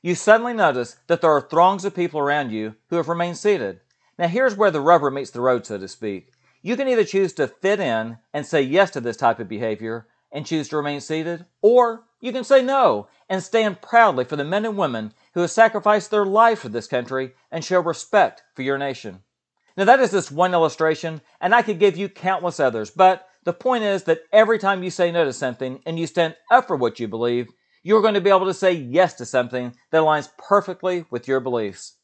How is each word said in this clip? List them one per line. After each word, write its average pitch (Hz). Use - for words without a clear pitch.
You 175
suddenly 226
notice 139
that 170
there 160
are 143
throngs 180
of 196
people 170
around 143
you 107
who 170
have 156
remained 170
seated. 135
Now 170
here's 220
where 202
the 156
rubber 147
meets 139
the 120
road, 123
so 107
to 95
speak. 101
You 214
can 269
either 233
choose 196
to 139
fit 196
in 117
and 147
say 151
yes 175
to 135
this 117
type 139
of 107
behavior 110
and 147
choose 151
to 156
remain 147
seated, 160
or 233
you 240
can 247
say 269
no 247
and 190
stand 214
proudly 196
for 151
the 143
men 196
and 214
women 120
who 175
have 170
sacrificed 214
their 208
lives 214
for 127
this 110
country 131
and 165
show 180
respect 170
for 135
your 139
nation. 120
Now 196
that 254
is 226
just 185
one 175
illustration, 160
and 185
I 233
could 214
give 190
you 190
countless 180
others, 113
but 185
the 175
point 240
is 196
that 165
every 214
time 190
you 185
say 175
no 170
to 135
something 131
and 165
you 165
stand 160
up 247
for 180
what 120
you 113
believe, 120
you're 208
going 214
to 202
be 180
able 190
to 185
say 185
yes 156
to 123
something 123
that 160
aligns 156
perfectly 180
with 120
your 135
beliefs. 113